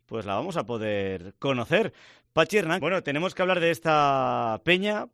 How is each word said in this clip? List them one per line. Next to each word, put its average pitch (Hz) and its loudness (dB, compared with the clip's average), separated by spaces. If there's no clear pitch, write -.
pues, 110 -8
la 101 -2
vamos 165 -4
a 123 -2
poder 101 -4
conocer. 139 0
Pachi 160 4
Hernán, 170 0
bueno, 165 -2
tenemos 156 -2
que - -2
hablar 180 2
de 170 4
esta 135 2
peña, 208 0